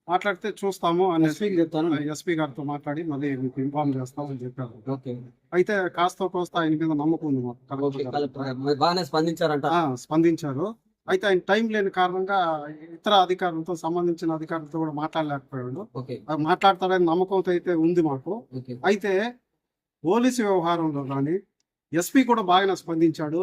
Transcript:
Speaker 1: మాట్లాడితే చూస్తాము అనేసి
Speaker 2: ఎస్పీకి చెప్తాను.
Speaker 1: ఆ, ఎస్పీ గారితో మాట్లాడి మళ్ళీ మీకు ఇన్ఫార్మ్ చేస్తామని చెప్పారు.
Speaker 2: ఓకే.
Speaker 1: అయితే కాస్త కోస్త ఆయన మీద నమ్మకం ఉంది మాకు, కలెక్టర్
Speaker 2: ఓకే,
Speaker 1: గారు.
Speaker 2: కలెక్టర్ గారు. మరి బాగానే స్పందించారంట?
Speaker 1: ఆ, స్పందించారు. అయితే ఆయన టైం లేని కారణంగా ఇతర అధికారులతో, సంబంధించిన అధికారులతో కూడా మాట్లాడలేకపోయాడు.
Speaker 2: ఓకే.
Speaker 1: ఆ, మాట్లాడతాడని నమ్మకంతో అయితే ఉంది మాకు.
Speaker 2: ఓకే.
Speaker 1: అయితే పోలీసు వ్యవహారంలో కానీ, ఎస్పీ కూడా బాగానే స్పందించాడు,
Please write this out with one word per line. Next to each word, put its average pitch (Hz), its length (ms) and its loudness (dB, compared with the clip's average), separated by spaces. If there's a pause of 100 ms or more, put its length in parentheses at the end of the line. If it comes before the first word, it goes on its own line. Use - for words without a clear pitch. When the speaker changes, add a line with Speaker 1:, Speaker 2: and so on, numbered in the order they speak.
Speaker 1:
మాట్లాడితే 185 400 -2
చూస్తాము 180 640 0
అనేసి 160 200 4
Speaker 2:
ఎస్పీకి 190 280 0
చెప్తాను. 160 340 0
Speaker 1:
ఆ, 147 40 0
ఎస్పీ 151 380 -4
గారితో 151 280 -4
మాట్లాడి 147 400 -6
మళ్ళీ 143 340 -2
మీకు 131 240 -4
ఇన్ఫార్మ్ 143 340 0
చేస్తామని 131 480 -8
చెప్పారు. 123 480 -10
Speaker 2:
ఓకే. 127 300 -8 (320)
Speaker 1:
అయితే 180 360 0
కాస్త 175 340 -2
కోస్త 180 340 -4
ఆయన 160 140 2
మీద 156 120 0
నమ్మకం 160 440 0
ఉంది 135 120 0
మాకు, 123 180 -6
కలెక్టర్ 135 240 -8
Speaker 2:
ఓకే, 139 220 -2
Speaker 1:
గారు. 127 120 -6
Speaker 2:
కలెక్టర్ 139 280 -4
గారు. 127 140 -6
మరి 139 180 0
బాగానే 170 300 2
స్పందించారంట? 156 600 0
Speaker 1:
ఆ, 156 300 0
స్పందించారు. 160 800 0 (340)
అయితే 190 180 0
ఆయన - 100 4
టైం 226 320 2
లేని 220 200 0
కారణంగా 180 760 0 (260)
ఇతర 208 200 -2
అధికారులతో, 180 640 2
సంబంధించిన 170 560 0
అధికారులతో 160 480 -4
కూడా 160 120 -2
మాట్లాడలేకపోయాడు. 147 1040 -6
Speaker 2:
ఓకే. 127 340 -10
Speaker 1:
ఆ, 156 60 -2
మాట్లాడతాడని 180 720 4
నమ్మకంతో 185 460 2
అయితే 175 220 0
ఉంది 170 280 4
మాకు. 160 420 -2 (140)
Speaker 2:
ఓకే. 123 280 -12
Speaker 1:
అయితే 202 480 2 (720)
పోలీసు 240 360 2
వ్యవహారంలో 165 640 0
కానీ, 139 360 -2 (520)
ఎస్పీ 175 320 2
కూడా 226 180 2
బాగానే 185 340 4
స్పందించాడు, 160 680 0